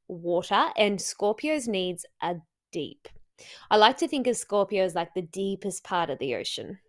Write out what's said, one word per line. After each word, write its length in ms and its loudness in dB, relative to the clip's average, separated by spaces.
water, 600 0
and 240 2
Scorpio's 640 0
needs 400 -4
are 180 -4
deep. 380 -10
I 80 6
like 200 8
to 100 0
think 220 0
of 80 2
Scorpio 480 0
as, 100 -2
like, 180 -2
the 100 -2
deepest 600 -4
part 260 -2
of 120 -4
the 160 -2
ocean. 420 -8